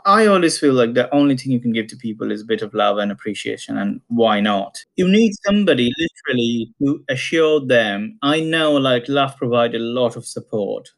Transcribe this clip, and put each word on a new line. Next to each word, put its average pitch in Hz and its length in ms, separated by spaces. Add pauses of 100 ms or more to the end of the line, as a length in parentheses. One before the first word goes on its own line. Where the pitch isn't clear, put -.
I 214 220
always 175 320
feel 143 140
like 120 200
the 123 200
only 143 240
thing 135 140
you 123 80
can 117 140
give 110 140
to 113 100
people 107 340
is 104 100
a 107 40
bit 113 160
of 104 120
love 104 240
and 104 140
appreciation, 110 680
and 101 300
why 117 340
not? 101 420 (140)
You 180 100
need 214 240 (140)
somebody 170 520
literally 120 840
to 143 280
assure 156 560
them. 110 560
I 151 200
know, 160 320
like, 131 340
Love 139 300
provide 120 380
a 113 40
lot 117 380
of 117 80
support, 104 720